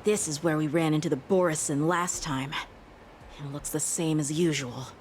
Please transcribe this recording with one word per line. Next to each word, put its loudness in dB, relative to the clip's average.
This 2
is -6
where 2
we 0
ran 2
into 2
the 2
Borisin 2
last 0
time. -2
It -10
looks -8
the -2
same 0
as 0
usual. 0